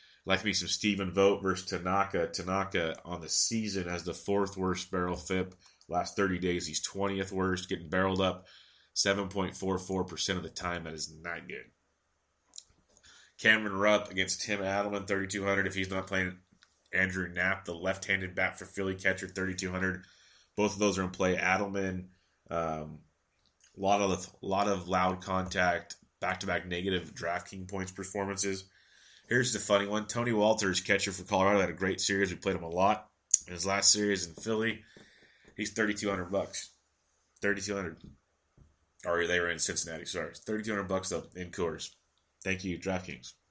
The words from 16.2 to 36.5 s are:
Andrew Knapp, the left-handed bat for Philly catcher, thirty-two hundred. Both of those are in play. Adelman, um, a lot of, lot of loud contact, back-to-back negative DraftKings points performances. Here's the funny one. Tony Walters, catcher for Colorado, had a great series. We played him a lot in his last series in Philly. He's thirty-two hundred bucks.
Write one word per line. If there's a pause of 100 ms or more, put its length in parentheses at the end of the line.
Andrew
Knapp,
the
left-handed
bat
for
Philly
catcher,
thirty-two
hundred. (520)
Both
of
those
are
in
play.
Adelman, (420)
um, (760)
a
lot
of, (140)
lot
of
loud
contact, (240)
back-to-back
negative
DraftKings
points
performances. (640)
Here's
the
funny
one.
Tony
Walters,
catcher
for
Colorado,
had
a
great
series.
We
played
him
a
lot (360)
in
his
last
series
in
Philly. (720)
He's
thirty-two
hundred
bucks. (720)